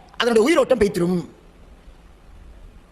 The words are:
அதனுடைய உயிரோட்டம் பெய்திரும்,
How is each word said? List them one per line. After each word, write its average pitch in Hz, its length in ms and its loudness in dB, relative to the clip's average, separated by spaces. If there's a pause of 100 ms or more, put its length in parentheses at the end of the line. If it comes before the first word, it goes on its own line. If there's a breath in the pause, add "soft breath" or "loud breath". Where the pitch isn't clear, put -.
(200)
அதனுடைய 226 260 2
உயிரோட்டம் 262 340 2
பெய்திரும், 180 380 -2 (1700)